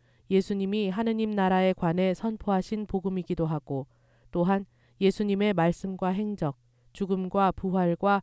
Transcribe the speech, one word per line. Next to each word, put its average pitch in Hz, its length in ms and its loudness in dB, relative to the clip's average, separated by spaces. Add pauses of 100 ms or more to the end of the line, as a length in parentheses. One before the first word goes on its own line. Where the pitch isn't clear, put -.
(300)
예수님이 196 600 0
하느님 220 420 -2
나라에 190 420 4
관해 185 400 0
선포하신 214 720 -4
복음이기도 180 640 -4
하고 143 400 -6 (420)
또한 190 380 0 (340)
예수님의 202 540 2
말씀과 180 540 0
행적, 190 460 -2 (380)
죽음과 190 600 0
부활과 190 680 0